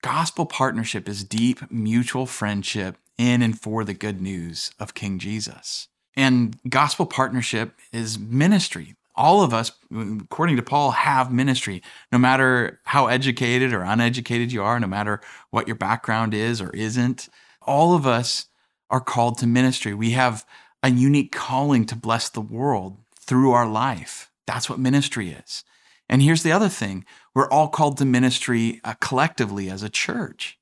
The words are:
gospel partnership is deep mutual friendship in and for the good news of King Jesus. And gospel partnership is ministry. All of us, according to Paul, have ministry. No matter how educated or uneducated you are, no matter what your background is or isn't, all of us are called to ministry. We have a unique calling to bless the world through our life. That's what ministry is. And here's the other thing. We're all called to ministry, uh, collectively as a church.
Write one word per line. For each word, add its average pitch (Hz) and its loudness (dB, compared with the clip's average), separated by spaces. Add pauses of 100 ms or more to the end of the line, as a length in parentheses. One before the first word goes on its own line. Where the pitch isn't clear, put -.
gospel 160 -2
partnership 113 -4
is 101 -8
deep 113 -2
mutual 120 0
friendship 101 -4 (200)
in 123 4
and 113 0
for 110 -4
the 101 -6
good 98 -6
news 87 -8
of - -12
King 98 -6
Jesus. - -10 (280)
And 127 2 (120)
gospel 143 2
partnership 120 -4 (180)
is 113 -6
ministry. 131 0 (200)
All 180 6
of 135 4
us, 113 0 (200)
according 113 -2
to - 0
Paul, 143 0
have 131 0
ministry. 123 0 (300)
No 123 4
matter 127 4
how 135 2
educated 127 0
or 98 0
uneducated 120 0
you 113 -4
are, 113 0
no 110 0
matter 104 -2 (280)
what - -2
your 113 -4
background 110 -2
is 110 -2
or 92 -8
isn't, 120 -2 (360)
all 160 4
of 147 2
us 120 0 (440)
are 127 2
called 120 0
to 120 2
ministry. 123 2
We 113 0
have 123 0 (380)
a 131 4
unique 135 4
calling 131 0
to 117 -8
bless 113 -2
the 117 -10
world 107 -6 (220)
through 131 4
our 120 4
life. 110 -4 (140)
That's - -6
what 131 -8
ministry 127 0
is. - -14 (440)
And 131 4
here's 160 4
the 165 2
other 196 2
thing. 98 -8 (300)
We're - 2
all 151 4
called 151 0
to 139 2
ministry, 123 0
uh, 110 -6
collectively 113 -2
as 95 -8
a 107 -8
church. - -6